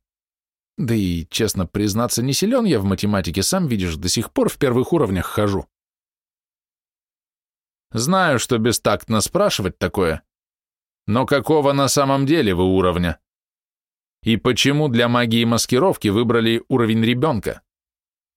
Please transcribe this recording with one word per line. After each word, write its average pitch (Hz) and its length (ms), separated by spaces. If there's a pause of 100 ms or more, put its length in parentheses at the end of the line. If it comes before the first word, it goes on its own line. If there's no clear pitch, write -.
(760)
«Да 120 180
и, 87 320
честно 98 400
признаться, 104 560
не 135 100
силен 226 320
я 151 140
в 95 60
математике, 98 580
сам 185 240
видишь, 92 300
до 87 120
сих - 240
пор 233 160
в - 80
первых 127 360
уровнях 98 340
хожу». 101 400 (2250)
«Знаю, 151 480
что - 200
бестактно 110 640
спрашивать 170 600
такое, 87 420 (880)
но 120 180
какого 143 460
на 139 160
самом 139 360
деле 135 300
вы 87 80
уровня? 90 560 (1040)
И 113 140
почему 139 520
для 120 200
магии 117 360
маскировки 123 640
выбрали 113 640
уровень 113 340
ребенка?» 127 600 (760)